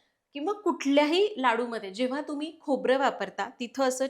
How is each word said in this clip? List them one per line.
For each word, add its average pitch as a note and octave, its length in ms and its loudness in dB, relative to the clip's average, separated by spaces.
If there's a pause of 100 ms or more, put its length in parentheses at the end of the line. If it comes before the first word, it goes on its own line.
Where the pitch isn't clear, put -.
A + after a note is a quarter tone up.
(340)
किंवा D4+ 180 -2
कुठल्याही D#4 840 2
लाडूमध्ये A#3 540 0
जेव्हा B3 300 -2
तुम्ही D4+ 400 -8
खोबरं B3+ 380 2
वापरता G3+ 500 -2 (120)
तिथं B3 220 -4
असं C4 280 2